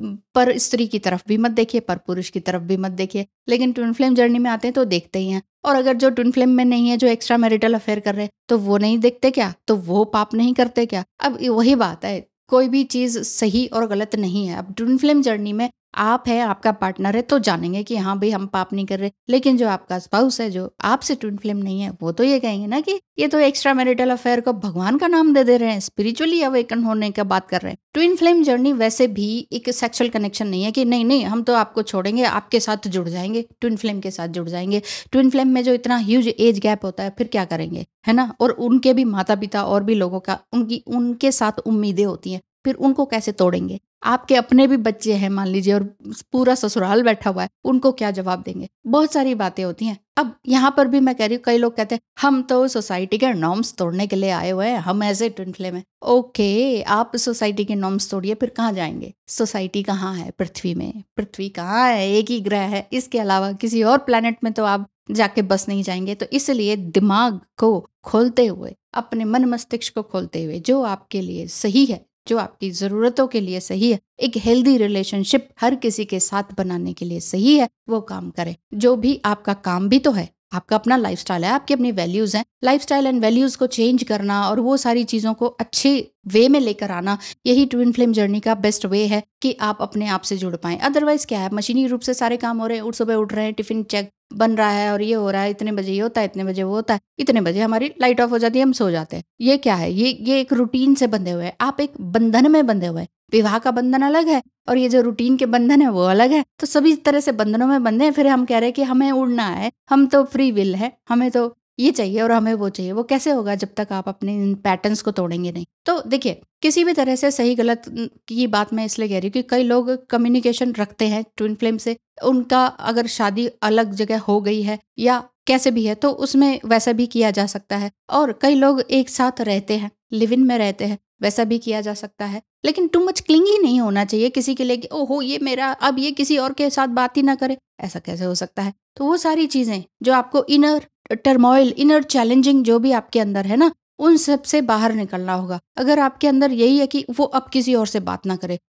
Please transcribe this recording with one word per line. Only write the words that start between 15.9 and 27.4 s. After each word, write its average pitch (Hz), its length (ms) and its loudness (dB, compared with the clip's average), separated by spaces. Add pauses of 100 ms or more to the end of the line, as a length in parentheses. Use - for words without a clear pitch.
आप 226 320 0
हैं, 233 140 0
आपका 220 300 0
पार्टनर 196 440 -2
है, 240 60 0
तो 262 180 0
जानेंगे 185 440 -2
कि 226 140 -6
हाँ 196 220 -4
भाई, 208 100 0
हम 196 160 -4
पाप 190 280 -4
नहीं 196 120 -4
कर 190 140 -6
रहे। 196 120 -4 (180)
लेकिन 262 280 4
जो 233 120 2
आपका 185 300 -4
स्पाउस 240 420 0
है, 220 100 -4
जो 185 300 -8
आपसे 262 340 0
ट्विन 208 220 -8
फ्लेम 208 200 -4
नहीं 196 240 -4
है, 190 200 -8
वो 165 100 -4
तो 190 120 0
ये 269 160 2
कहेंगे 208 280 -4
ना 240 120 -2
कि 381 200 -4 (200)
ये 294 80 0
तो 302 120 0
एक्स्ट्रा 277 340 2
मैरिटल 254 360 2
अफेयर 247 320 0
को 247 120 -2
भगवान 196 440 -2
का 349 100 0
नाम 320 260 4
दे 269 100 6
दे 247 140 6
रहे 233 140 0
हैं, 202 80 -4
स्पिरिचुअली 302 640 -2
अवेकन 240 420 0
होने 214 280 -2
का 208 120 -2
बात 190 260 -2